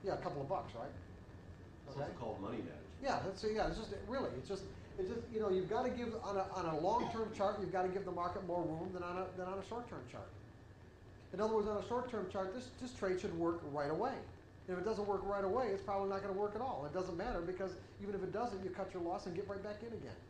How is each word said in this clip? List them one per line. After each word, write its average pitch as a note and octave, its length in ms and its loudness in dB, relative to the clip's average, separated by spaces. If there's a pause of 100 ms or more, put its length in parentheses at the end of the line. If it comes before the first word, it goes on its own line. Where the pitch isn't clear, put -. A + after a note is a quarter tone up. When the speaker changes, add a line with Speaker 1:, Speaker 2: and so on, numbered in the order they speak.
Speaker 1:
Yeah, E3+ 160 0
a - 0 -
couple C#3+ 240 -2
of - 80 -4
bucks, D3 240 -2
right? C3+ 160 -6 (960)
Speaker 2:
It's C#3 80 -8
Speaker 1:
Okay. C#3 80 0
Speaker 2:
also - 160 -2
called G#2+ 240 -2
money A2 160 -2
management. - 400 -8
Speaker 1:
Yeah, C4 240 2
that's, F#3+ 240 -2
yeah, G#3 240 4
it's G3 80 -2
just, G3 240 -4
really, B3 320 0
it's B2+ 160 -6
just, - 160 -4 (320)
it's F#3 80 2
just, A#3 240 -2
you G#3+ 80 2
know, G#3 80 4
you've F#3 240 4
gotta B3+ 160 4
give, A3+ 320 0
on G3 160 0
a, F#3+ 160 4
on F3+ 160 0
a D#3 80 4
long-term G#3+ 560 4
chart, G#3 320 4
you've D#3+ 80 -2
gotta F#3 160 4
give F#3 160 0
the F3 80 -2
market F3 320 0
more F3 160 2
room D#3+ 320 0
than F3+ 100 -4
on F3 140 -2
a, F#3+ 80 0 (160)
than F3+ 80 0
on F#3+ 80 -2
a F#3+ 80 -4
short-term A3+ 480 -6
chart. G2+ 160 -8 (1040)
In F#3+ 80 -2
other A3 140 6
words, G#3 120 6
on G#3 160 2
a - 60 -4
short-term A#3 420 0
chart, F#3+ 240 0
this, B3 140 -6 (120)
this B3+ 120 -6
trade F#3 260 2
should F3+ 200 0
work E3 240 4 (100)
right C#3+ 180 2
away. G#3+ 220 4 (560)
And F#3 80 0
if F3+ 60 0
it G3 40 2
doesn't G#3 220 2
work F#3+ 160 4
right G3 200 4
away, A3+ 240 6
it's G3 140 2
probably G3 280 2
not G3 100 2
gonna G3 180 -2
work G#3 160 4
at A3 60 0
all. G3+ 260 0
It D3 80 -4
doesn't F3+ 220 0
matter, G3+ 240 0
because F3+ 320 0 (300)
even G3 120 -2
if F#3 80 0
it E3+ 100 -2
doesn't, G3+ 300 0
you F3+ 80 -2
cut F#3+ 220 -2
your F3+ 100 -2
loss F3+ 240 0
and F3 80 -2
get G3+ 140 0
right G3 160 -2
back G#3 160 -4
in A#3 80 -6
again. C#3+ 240 -6 (180)